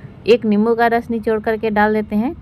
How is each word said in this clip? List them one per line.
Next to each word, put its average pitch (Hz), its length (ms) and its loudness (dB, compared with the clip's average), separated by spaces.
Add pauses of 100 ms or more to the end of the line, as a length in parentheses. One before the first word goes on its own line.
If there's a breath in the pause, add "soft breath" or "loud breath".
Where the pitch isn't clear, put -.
(260 loud breath)
एक 233 180 4
नींबू 214 300 2
का 233 120 2
रस 233 240 0
निचोड़ 220 300 -2
करके 220 300 -4
डाल 214 240 2
देते 214 220 -4
हैं। 247 260 -2